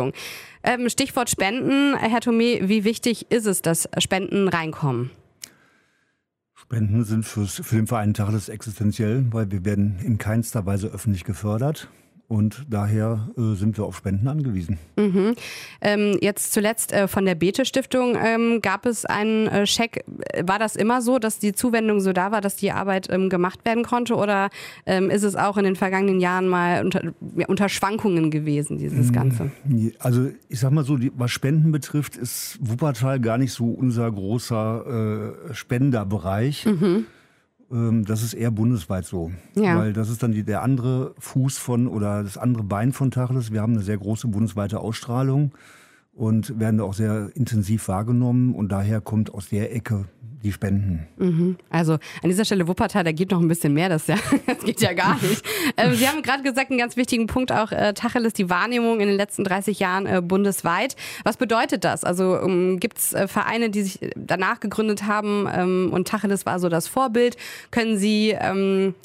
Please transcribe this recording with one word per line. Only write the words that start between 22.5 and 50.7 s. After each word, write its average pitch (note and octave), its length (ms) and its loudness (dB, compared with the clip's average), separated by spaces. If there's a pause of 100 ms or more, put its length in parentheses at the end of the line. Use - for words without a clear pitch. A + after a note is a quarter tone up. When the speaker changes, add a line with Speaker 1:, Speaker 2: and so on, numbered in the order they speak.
Speaker 1:
die G3 160 0
Arbeit, F#3+ 380 -2
ähm, F#3+ 180 2
gemacht F3+ 340 0
werden A#3 220 0
konnte? A#3+ 300 0
Oder, G3+ 340 2 (360)
ähm, F#3+ 240 2
ist G3+ 140 0
es G3+ 140 0
auch G3 180 0
in G3+ 80 2
den F#3+ 140 2
vergangenen F#3+ 420 2
Jahren F#3 300 2
mal F3 340 2
unter, E3+ 300 -2 (240)
ja, F3 100 0
unter G3 220 2
Schwankungen F#3+ 600 2
gewesen, D3 480 -2
dieses C#3 320 2
Speaker 2:
Mm, A#2+ 40 4
Speaker 1:
Ganze? B2+ 380 0 (120)
Speaker 2:
nee, A2+ 340 2
also B2+ 320 2 (200)
ich A#2+ 100 -8
sag C3 140 2
mal D#3 100 4
so, C#3 140 0
die, B2 180 0
was B2 160 -2
Spenden D#3 400 2
betrifft, D3 460 -2
ist - 420 -8
Wuppertal C3 600 0
gar A2+ 160 2
nicht C3 160 0
so A#2+ 180 -2
unser A#2 400 0
großer, A2 1400 -4
äh, - 40 -10
Spenderbereich. A2 1120 0
Speaker 1:
Mhm. G3+ 400 2 (640)
Speaker 2:
Ähm, A#2 360 0
das G#2+ 180 -2
ist A2+ 100 -4
eher A2+ 180 -2
bundesweit G#2 540 0
so. E2+ 240 -6 (260)
Speaker 1:
Ja. F#3+ 220 4
Speaker 2:
Weil A2 140 2
das G#2+ 180 -2
ist A#2 140 -4
dann A#2 80 2
die, G#2+ 120 0
der G2+ 180 -2
andere B2+ 580 0
Fuß C3 380 -2
von B2 300 0
oder G#2 360 -2
das G2 140 -10
andere A#2 260 0
Bein G#2 300 0
von C3+ 180 0
Tacheles. B2 400 -2
Wir G#2+ 100 -2
haben A2+ 120 0
eine G#2+ 100 0
sehr G2+ 140 -2
große G#2 320 -4
bundesweite G2+ 500 -2
Ausstrahlung C3 720 0 (640)
und A2 460 0
werden A2 180 2
da A2 80 0
auch G2 80 -4
sehr G#2+ 420 -2
intensiv G#2+ 540 0
wahrgenommen. B2 640 2
Und G2 160 -2
daher G2+ 300 0
kommt G#2+ 320 -2
aus - 160 -12
der G#2+ 260 -2
Ecke G#2+ 300 -2 (380)
die G#2 80 0
Spenden. F#2+ 560 -2 (100)